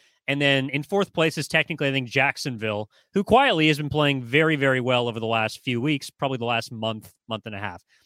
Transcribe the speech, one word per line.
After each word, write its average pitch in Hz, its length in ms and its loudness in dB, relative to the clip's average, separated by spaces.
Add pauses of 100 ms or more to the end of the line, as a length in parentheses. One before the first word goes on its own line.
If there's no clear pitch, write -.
(260)
And 139 140 0
then 139 300 4
in 143 120 -2
fourth 196 300 0
place 160 240 2
is 151 100 -6
technically, 156 400 -2
I 139 60 0
think, 131 160 -2
Jacksonville, 110 800 -2 (240)
who 196 100 0
quietly 214 460 4
has 151 80 4
been 147 140 -4
playing 143 320 2
very, 151 340 2
very 135 240 2
well 123 260 0
over 113 140 -6
the 113 60 -2
last 110 360 -2
few 123 160 -2
weeks, 139 300 -2
probably 135 300 -4
the 117 80 -6
last 117 260 -2
month, 110 400 -6 (160)
month 110 160 -6
and 110 100 -12
a 101 40 -10
half. 95 260 -10 (220)